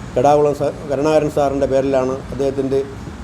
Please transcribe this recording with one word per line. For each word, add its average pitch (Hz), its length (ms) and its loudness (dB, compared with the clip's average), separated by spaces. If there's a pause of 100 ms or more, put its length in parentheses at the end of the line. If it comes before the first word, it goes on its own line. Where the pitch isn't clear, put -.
(140)
കെടാകുളം 147 440 4
സ-, 143 180 -2 (140)
കരുണാകരൻ 151 400 0
സാറിൻ്റെ 139 360 0
പേരിലാണ് 131 480 0 (180)
അദ്ദേഹത്തിൻ്റെ, 135 520 0 (400)